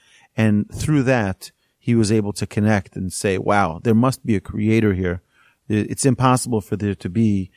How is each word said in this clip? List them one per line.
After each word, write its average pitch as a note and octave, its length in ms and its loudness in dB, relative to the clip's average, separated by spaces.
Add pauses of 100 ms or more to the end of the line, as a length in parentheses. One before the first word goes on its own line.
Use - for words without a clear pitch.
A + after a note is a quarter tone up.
(360)
and G#2 380 2
through C3+ 300 0
that, A2+ 480 -2 (260)
he A#2+ 160 -2
was A2 160 2
able G#2 220 0
to G#2 140 -6
connect G#2 500 0
and F#2 160 -6
say, F#2+ 260 -2
"Wow, F#2+ 440 0
there A#2 120 2
must B2+ 320 0
be A#2 80 0
a F#2+ 60 -2
creator G#2+ 540 0
here. F2+ 280 -4 (460)
It's - 360 -2
impossible B2+ 560 0
for - 160 -6
there G2+ 180 -2
to - 140 -8
be G2+ 480 0